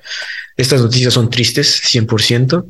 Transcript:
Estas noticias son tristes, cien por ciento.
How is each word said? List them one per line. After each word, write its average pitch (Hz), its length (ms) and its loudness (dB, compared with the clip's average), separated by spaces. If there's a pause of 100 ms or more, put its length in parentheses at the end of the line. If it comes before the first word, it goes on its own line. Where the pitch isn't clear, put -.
(560)
Estas 131 260 2
noticias 123 320 2
son 113 160 2
tristes, 123 540 0
cien 113 240 0
por 110 140 0
ciento. 131 480 0